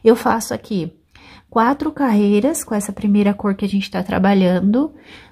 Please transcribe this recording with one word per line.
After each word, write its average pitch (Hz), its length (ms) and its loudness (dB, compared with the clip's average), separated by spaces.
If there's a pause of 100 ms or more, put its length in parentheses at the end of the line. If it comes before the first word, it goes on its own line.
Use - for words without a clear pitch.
Eu 226 100 8
faço 226 380 -2
aqui 180 400 -6 (560)
quatro 285 440 0
carreiras 208 720 0
com - 100 -6
essa 202 180 -4
primeira 202 420 0
cor 202 200 -2
que 202 100 -4
a 196 40 -2
gente 196 220 -4
tá 180 120 -4
trabalhando, 190 880 2 (420)